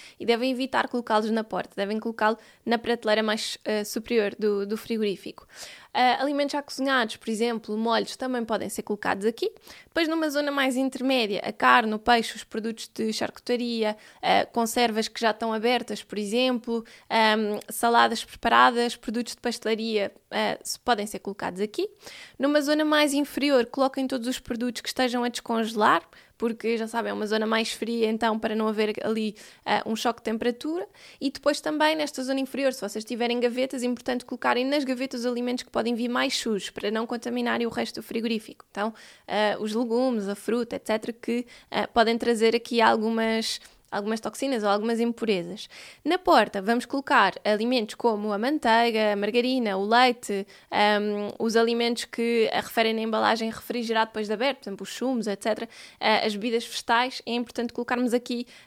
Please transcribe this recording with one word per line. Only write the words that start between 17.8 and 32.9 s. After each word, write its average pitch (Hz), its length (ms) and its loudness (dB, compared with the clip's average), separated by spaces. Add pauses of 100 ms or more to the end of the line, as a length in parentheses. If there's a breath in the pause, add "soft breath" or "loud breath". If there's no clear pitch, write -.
preparadas, 240 720 4
produtos 233 380 -6
de - 60 -20
pastelaria, 220 720 -2 (180)
ah, 208 320 -2
se-, - 200 -8
podem 208 260 0
ser 196 120 -10
colocados 185 420 -6
aqui. 269 280 -4 (480 loud breath)
Numa 294 240 4
zona 302 220 2
mais 302 300 4
inferior, 277 520 2
coloquem 269 400 0
todos 254 220 -4
os 254 100 -2
produtos 240 440 -6
que - 80 -10
estejam 247 340 0
a 240 60 0
descongelar, 226 760 2 (340 loud breath)
porque, 226 400 -2
já 220 100 -4
sabem, 220 240 -2
é - 20 -2
uma 208 120 -4
zona 214 200 0
mais 226 260 0
fria, 233 380 0
então, 226 280 0
para 220 180 -2
não 220 120 0
haver 214 260 0 (100)
ali, 214 320 -2 (300 loud breath)
ah, 214 200 0
um 220 100 -2
choque 226 240 -2
de - 60 -10
temperatura. 240 600 -4 (340 loud breath)
E 269 120 -2
depois 294 300 0
também, 311 340 2
nesta 294 280 -4
zona 269 160 -2
inferior, 269 340 -2
se - 80 -14
vocês 214 240 -8